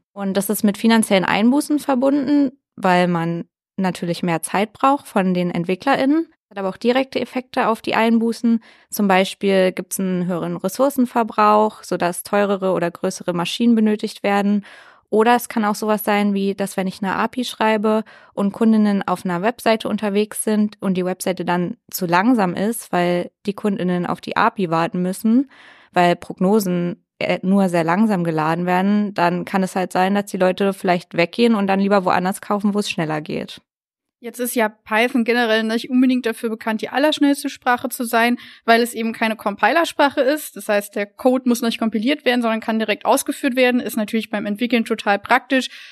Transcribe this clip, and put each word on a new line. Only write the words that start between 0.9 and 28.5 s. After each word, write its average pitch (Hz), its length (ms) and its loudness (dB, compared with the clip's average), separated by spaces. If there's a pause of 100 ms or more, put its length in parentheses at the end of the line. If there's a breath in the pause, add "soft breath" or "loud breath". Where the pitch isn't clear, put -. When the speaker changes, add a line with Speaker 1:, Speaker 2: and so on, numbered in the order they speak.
Speaker 1:
Einbußen 277 540 2
verbunden, 277 720 2 (240)
weil 180 320 2
man 170 380 -2 (320)
natürlich 175 440 -4
mehr 165 220 0
Zeit 202 280 -2
braucht 277 360 0
von 185 260 0
den 180 160 0
EntwicklerInnen, 262 800 0 (200)
hat 196 80 -20
aber 190 100 -4
auch - 80 -8
direkte 254 420 0
Effekte 247 480 -4
auf 220 140 -2
die - 140 -4
Einbußen. 226 680 0 (280 soft breath)
Zum 208 160 0
Beispiel 190 640 2
gibt's - 280 -8
einen 180 280 -2
höheren 170 300 -6
Ressourcenverbrauch, 214 1200 0
sodass 175 400 -4
teurere 196 520 0
oder 170 180 -2
größere - 420 -6
Maschinen 233 400 0
benötigt 220 480 0
werden. 202 420 0 (460 loud breath)
Oder 220 260 4
es 233 140 -2
kann 220 160 -2
auch 214 80 0
sowas 214 300 -2
sein 208 320 0
wie, 196 180 -2
dass 196 240 -6
wenn 190 80 -2
ich - 160 -8
eine 190 140 -2
api 233 280 -2
schreibe 220 600 0 (320 loud breath)
und 202 160 -2
Kundinnen 214 560 2
auf 180 180 -2
einer 175 160 -4
Webseite 220 480 0
unterwegs 208 540 -2
sind 208 360 -2
und 196 140 -2
die 180 120 -2
Webseite 185 380 -4
dann 175 340 -2 (120)
zu - 160 -6
langsam 185 480 2
ist, 214 380 -6
weil 175 400 0 (160)
die 196 60 -2
Kundinnen 180 520 -2
auf - 160 -4
die - 160 -6
api 196 320 0
warten 165 320 0
müssen, 220 480 0 (420 loud breath)
weil 175 240 4
Prognosen, 180 840 0 (200)
äh, 180 240 -2
nur 190 260 2
sehr 170 140 0
langsam 185 400 2
geladen 165 420 -2